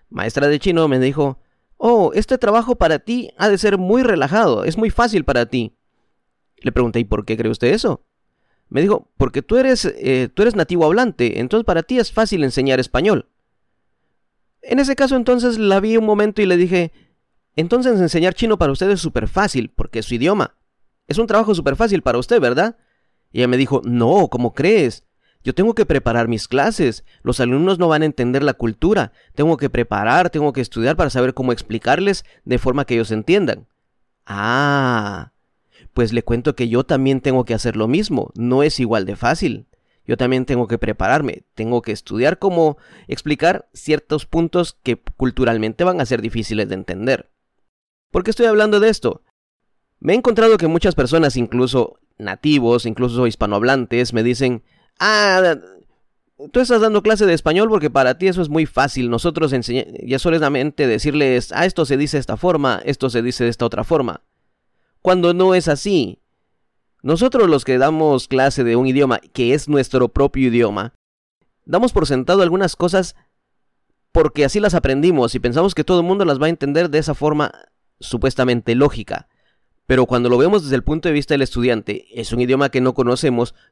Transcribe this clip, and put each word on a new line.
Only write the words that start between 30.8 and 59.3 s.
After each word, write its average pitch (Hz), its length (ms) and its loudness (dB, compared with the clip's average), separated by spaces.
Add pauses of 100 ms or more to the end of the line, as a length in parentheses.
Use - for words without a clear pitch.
para 156 140 0
saber 127 240 0
cómo 127 180 -2
explicarles 113 720 -2 (200)
de 123 120 -2
forma 131 300 -2
que 127 80 -2
ellos 113 160 -2
entiendan." 113 560 -2 (580)
"Ah, 117 1080 -2 (600)
pues 117 220 -2
le 117 80 -2
cuento 123 320 -2
que 120 140 -4
yo 120 160 0
también 135 360 0
tengo 127 240 0
que - 80 -6
hacer 110 240 -4
lo 110 120 0
mismo, 151 480 -2
no 123 260 0
es - 180 0
igual 110 240 0
de 98 120 -8
fácil. 127 500 -2 (400)
Yo 113 100 -2
también 127 300 -2
tengo 120 200 -2
que 113 120 -4
prepararme, 113 640 -2 (120)
tengo 117 280 -4
que 113 100 -8
estudiar 127 460 -2
cómo 165 400 0 (300)
explicar 156 680 -2
ciertos 151 500 -4
puntos 170 580 -2
que 120 200 -4 (140)
culturalmente 117 680 -2
van 180 160 0
a 131 60 -2
ser 110 160 -2
difíciles 107 460 -4
de 98 80 -6
entender." 95 520 -4 (840)
¿Por 175 100 -2
qué 214 80 -2
estoy 233 160 2
hablando 214 340 2
de 220 80 4
esto? - 360 -4 (760)
Me - 140 0
he 208 40 4
encontrado 226 400 4
que 165 120 0
muchas 165 260 0
personas, 143 420 0
incluso 123 640 -2 (200)
nativos, 117 680 0
incluso 120 400 -2
hispanohablantes, 117 880 -2
me 110 80 0
dicen, 123 400 -2 (360)
"Ah, 190 580 2 (920)
tú 240 100 2
estás 240 200 2
dando 214 220 2
clase 214 240 2
de 175 80 4
español 170 340 0
porque 165 220 0
para 131 260 2
ti 185 100 -2
eso 185 140 0
es 165 80 -2
muy 156 160 0
fácil. 135 460 -2
Nosotros 151 420 0